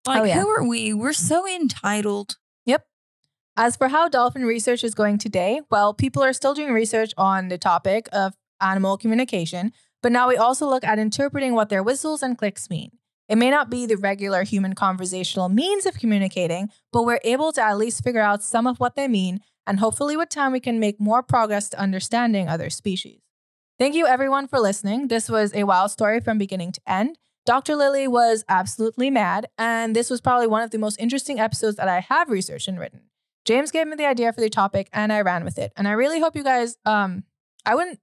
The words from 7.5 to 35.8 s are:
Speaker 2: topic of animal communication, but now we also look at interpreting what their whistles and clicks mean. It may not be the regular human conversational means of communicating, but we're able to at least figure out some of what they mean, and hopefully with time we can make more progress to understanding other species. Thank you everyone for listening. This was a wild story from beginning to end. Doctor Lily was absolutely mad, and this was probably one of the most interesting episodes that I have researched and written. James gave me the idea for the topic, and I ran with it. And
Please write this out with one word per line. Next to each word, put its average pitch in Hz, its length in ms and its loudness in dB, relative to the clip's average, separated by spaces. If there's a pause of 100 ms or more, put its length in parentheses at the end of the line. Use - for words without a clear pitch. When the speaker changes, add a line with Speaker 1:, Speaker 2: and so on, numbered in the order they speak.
Speaker 2:
topic 190 540 0
of 196 220 -2 (260)
animal 190 360 2
communication, 220 760 -2 (300)
but 240 100 2
now 247 160 4
we 254 80 4
also 262 320 2
look 262 160 0
at 214 160 2
interpreting 262 540 -2
what 214 160 2
their 190 120 0
whistles 285 400 -2
and 254 160 -2
clicks - 320 -6
mean. 160 220 -8 (360)
It 214 100 2
may 247 120 4
not 277 200 2
be 247 160 -6
the 220 100 2
regular 196 460 -2
human 196 320 -2
conversational 185 760 -2
means 381 380 2
of 370 120 -2
communicating, 196 680 0 (240)
but 233 120 2
we're 233 180 0
able 277 300 0
to 269 100 0
at 214 160 2
least 220 240 -2
figure 240 180 0
out 208 220 2
some 233 240 0
of 247 140 -2
what 247 160 0
they 277 100 -2
mean, 190 340 0 (260)
and 196 120 0
hopefully 254 380 0
with 330 140 -4
time 277 200 -2
we 262 80 -2
can 233 220 -2
make 208 180 0
more 214 240 2
progress 214 460 0
to - 100 -12
understanding 196 720 0
other 160 220 -4
species. - 500 -8 (580)
Thank 285 160 2
you 330 120 2
everyone 269 420 2
for 277 100 0
listening. 214 500 -2
This 233 200 -2
was 214 260 2
a 208 100 0
wild 196 280 4
story 220 280 0
from 220 180 -2
beginning 190 340 -4
to - 160 -12
end. 233 300 -2 (280)
Doctor 269 300 2
Lily 277 320 2
was 233 400 4
absolutely 220 600 0
mad, 208 460 0
and 226 380 0
this 233 160 0
was 247 100 -2
probably 247 280 2
one 220 140 2
of 226 80 -6
the 220 80 -6
most 214 200 -4
interesting 254 400 -2
episodes 220 380 0
that 190 120 -2
I 180 120 2
have 302 300 0
researched - 380 -4
and 185 120 -8
written. - 220 -12 (440)
James 277 240 2
gave 320 160 0
me 311 100 -10
the 302 100 -2
idea 233 260 2
for 240 80 -8
the 220 100 2
topic, 196 420 0
and 214 200 0
I 208 100 2
ran 180 220 0
with 151 120 -8
it. - 200 -6
And 196 120 -2